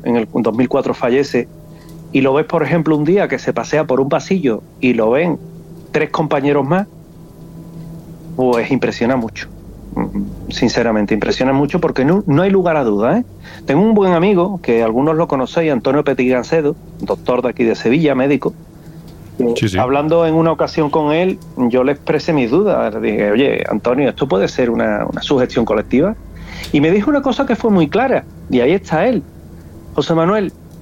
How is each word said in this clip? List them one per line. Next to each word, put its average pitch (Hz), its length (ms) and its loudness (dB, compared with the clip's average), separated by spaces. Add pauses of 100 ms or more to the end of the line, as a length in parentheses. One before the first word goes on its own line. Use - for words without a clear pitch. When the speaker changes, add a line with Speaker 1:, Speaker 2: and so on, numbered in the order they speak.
Speaker 1:
en 120 140 0
el 110 160 -2
dos 110 220 0
mil 123 140 2
cuatro 127 260 0
fallece, 127 520 0 (680)
y 135 80 2
lo 131 140 4
ves, 156 100 2
por 165 180 0
ejemplo, 156 320 2
un 147 100 2
día 180 220 4
que 127 120 -4
se - 160 -4
pasea 147 300 0
por 127 160 0
un 139 100 0
pasillo 151 520 0 (180)
y 123 120 2
lo 113 180 2
ven 160 280 2 (540)
tres 151 180 0
compañeros 143 560 0
más, 185 200 0 (1500)
pues 123 340 0
impresiona 123 460 0
mucho. 113 320 -6 (1000)
Sinceramente, 110 640 0
impresiona 117 380 0
mucho 143 280 0
porque 135 240 0
no, 185 220 2
no 147 160 2
hay 196 80 2
lugar 175 260 2
a 139 80 0
duda, 113 340 2
¿eh? 247 60 -2 (400)
Tengo 147 180 2
un 220 120 4
buen 190 180 4
amigo, 180 500 2
que 117 200 2
algunos 131 340 2
lo 165 120 0
conocéis, 147 440 0
Antonio 135 320 0
Petit 127 260 0
Gancedo, 143 460 0 (240)
doctor 120 420 -2
de 123 80 0
aquí 120 140 0
de 110 100 2
Sevilla, 139 400 2
médico, 139 380 0 (1040)
Speaker 2:
Sí, 110 120 0
sí. 95 100 -2
Speaker 1:
Hablando 151 480 2
en 160 80 2
una 165 180 4
ocasión 151 380 -2
con 151 220 0
él, 185 260 0 (180)
yo 127 280 2
le 143 80 2
expresé 156 400 -2
mis 123 180 2
dudas. 131 440 2
Le 110 60 -4
dije, 107 300 0
"Oye, 123 400 2
Antonio, 123 380 0
¿esto 139 180 -2
puede 180 220 0
ser - 220 0
una, 113 400 0
una - 120 -8
sugestión 123 420 0
colectiva?". 123 500 0 (580)
Y 147 80 2
me 156 100 4
dijo 208 200 2
una 285 120 2
cosa 277 240 0
que 226 100 0
fue 226 140 0
muy 170 180 4
clara, 208 360 0 (260)
y 123 100 2
ahí 135 120 4
está 190 340 0
él. 240 160 0 (720)
"José 160 200 0
Manuel, 180 380 2 (300)